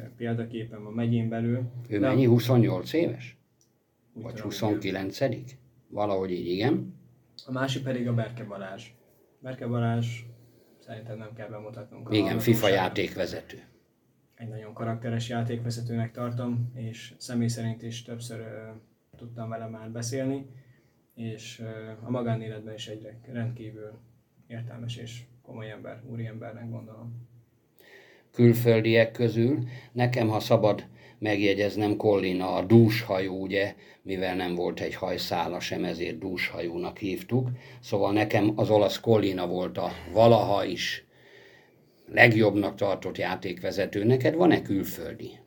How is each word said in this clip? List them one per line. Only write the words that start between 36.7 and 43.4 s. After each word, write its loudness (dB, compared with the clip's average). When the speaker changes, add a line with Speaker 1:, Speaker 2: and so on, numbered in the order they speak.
Speaker 2:
hívtuk. -2
Szóval 0
nekem 4
az 2
olasz 6
Collina 4
volt -4
a -2
valaha 8
is -6
legjobbnak 6
tartott -2
játékvezető. -2